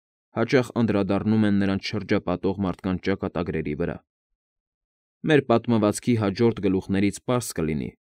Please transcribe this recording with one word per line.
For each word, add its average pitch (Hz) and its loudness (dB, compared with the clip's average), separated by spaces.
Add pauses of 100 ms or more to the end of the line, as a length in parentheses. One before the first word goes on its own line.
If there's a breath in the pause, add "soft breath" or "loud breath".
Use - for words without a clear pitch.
(360)
հաճախ 120 0
անդրադառնում 101 2
են 101 2
նրանց 98 0
շրջապատող 98 -2
մարդկանց 92 -4
ճակատագրերի 82 -4
վրա։ 80 -6 (1300)
Մեր 147 4
պատմվածքի 117 2
հաջորդ 104 0
գլուխներից 98 0
պարզ 123 -4
կլինի 78 -2 (140)